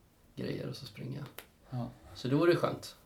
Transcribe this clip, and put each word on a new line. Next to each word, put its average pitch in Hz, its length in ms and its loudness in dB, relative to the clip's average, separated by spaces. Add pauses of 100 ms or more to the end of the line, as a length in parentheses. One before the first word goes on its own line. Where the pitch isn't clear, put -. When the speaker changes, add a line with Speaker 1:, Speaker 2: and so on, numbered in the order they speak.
(360)
Speaker 1:
grejer - 340 -4
och - 60 -6
så - 100 -12
springa. 135 400 -8 (440)
Speaker 2:
Ja. 120 180 -4 (280)
Speaker 1:
Så - 120 -6
det 131 80 4
vore 165 200 8
skönt. - 400 -2 (100)